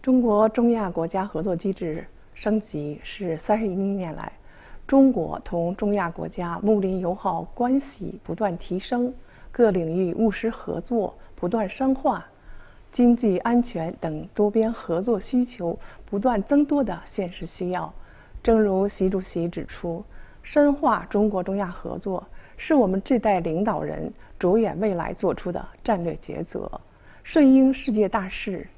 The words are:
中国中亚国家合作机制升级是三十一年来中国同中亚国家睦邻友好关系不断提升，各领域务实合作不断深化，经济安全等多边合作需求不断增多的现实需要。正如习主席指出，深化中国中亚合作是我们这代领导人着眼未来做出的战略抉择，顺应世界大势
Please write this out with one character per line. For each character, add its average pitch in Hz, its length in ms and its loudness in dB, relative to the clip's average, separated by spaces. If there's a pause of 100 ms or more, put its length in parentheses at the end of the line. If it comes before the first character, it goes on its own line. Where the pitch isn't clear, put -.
中 254 220 4
国 220 260 4
中 233 220 4
亚 220 180 0
国 170 180 -2
家 190 200 -2
合 165 160 -6
作 185 140 -2
机 196 160 -2
制 165 340 -6 (260)
升 214 280 0
级 147 420 -8
是 175 340 -6
三 214 220 0
十 226 80 -2
一 185 80 -4
年 190 400 -4
来 - 180 -12 (540)
中 269 260 6
国 156 320 -2
同 175 300 -2
中 208 200 -2
亚 185 140 0
国 170 180 -8
家 175 360 -6
睦 208 180 4
邻 185 200 0
友 180 120 -2
好 180 300 -4 (100)
关 254 260 0
系 - 440 -8
不 170 100 -8
断 185 240 -2
提 180 220 -4
升， 247 340 -2 (380)
各 226 220 6
领 170 240 0
域 180 180 0
务 220 160 4
实 220 180 -4
合 - 320 -4
作 220 320 0 (220)
不 175 140 -4
断 214 200 0
深 269 240 0
化， 247 320 -2 (680)
经 240 220 6
济 208 240 2
安 240 220 2
全 175 400 -4
等 156 320 -6
多 208 160 2
边 220 240 2
合 175 300 -4
作 226 160 0
需 247 260 0
求 170 320 -6 (300)
不 202 100 -6
断 214 280 2
增 285 200 4
多 285 180 2
的 185 220 -2
现 185 260 -6
实 - 140 -12
需 180 260 -6
要。 170 220 -4 (480)
正 226 180 6
如 196 280 4
习 190 240 0
主 190 100 0
席 170 280 -4
指 165 180 -6
出， 170 360 -8 (400)
深 294 300 4
化 247 380 2
中 214 180 2
国 196 140 -2
中 190 140 -4
亚 202 100 -2
合 180 320 -8
作 185 260 -6 (320)
是 - 160 -2
我 262 140 6
们 190 180 0
这 254 140 2
代 202 220 2
领 170 240 -2
导 196 180 -2
人 151 280 -6 (280)
着 185 180 4
眼 220 240 2
未 208 140 0
来 165 180 -4
做 170 220 -2
出 - 160 -6
的 180 120 -6 (200)
战 196 200 0
略 165 120 -4
抉 - 280 -10
择， - 280 -8 (540)
顺 302 280 6
应 262 220 8
世 - 180 -4
界 208 160 2
大 190 180 -2
势 - 400 -8 (100)